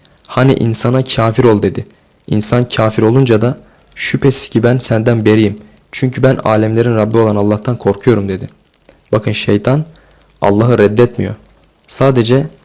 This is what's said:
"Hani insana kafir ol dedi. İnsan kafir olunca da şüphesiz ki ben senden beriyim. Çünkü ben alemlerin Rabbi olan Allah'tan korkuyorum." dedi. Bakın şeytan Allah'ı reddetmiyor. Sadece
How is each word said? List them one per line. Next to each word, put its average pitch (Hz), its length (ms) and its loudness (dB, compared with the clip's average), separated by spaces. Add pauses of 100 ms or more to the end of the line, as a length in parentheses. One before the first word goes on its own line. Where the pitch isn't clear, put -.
(280)
"Hani 131 260 2
insana 120 500 0
kafir 113 400 0
ol 107 180 4
dedi. - 240 -4 (420)
İnsan 117 420 0
kafir 110 340 0
olunca 113 380 2
da 123 160 -2 (380)
şüphesiz - 540 0
ki 113 140 0
ben 120 140 2
senden 113 480 0
beriyim. 107 320 2 (340)
Çünkü 127 320 -4
ben 131 120 2
alemlerin 113 600 0
Rabbi 110 220 0
olan 110 180 2
Allah'tan 104 420 -2
korkuyorum." 101 520 -2
dedi. 95 200 -8 (600)
Bakın 107 200 -2
şeytan 120 540 -2 (560)
Allah'ı 110 360 2
reddetmiyor. 104 580 0 (520)
Sadece 131 600 0 (180)